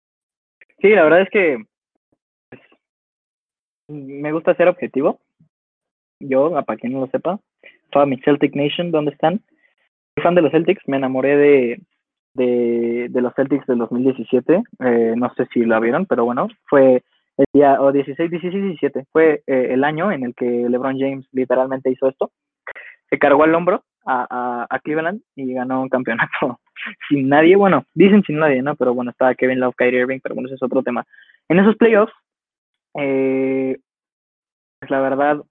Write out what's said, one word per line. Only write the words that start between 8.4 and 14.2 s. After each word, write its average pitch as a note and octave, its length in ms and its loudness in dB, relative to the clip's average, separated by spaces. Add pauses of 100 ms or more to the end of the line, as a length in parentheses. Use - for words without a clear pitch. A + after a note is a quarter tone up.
Nation, D3 340 -4
¿dónde D3 220 -2
están? D#3+ 320 -2 (720)
Soy - 80 -4
fan F3 100 4
de F3 80 4
los C#3+ 100 2
Celtics, E3 360 0
me C#3 100 -2
enamoré C3+ 400 0
de, C3+ 440 4 (520)
de, A#2+ 760 -2
de B2 120 -2
los B2 140 -2
Celtics C#3 320 -2
del B2+ 100 0
dos A#2 140 -4
mil B2 120 -2
diecisiete, C3 600 0 (160)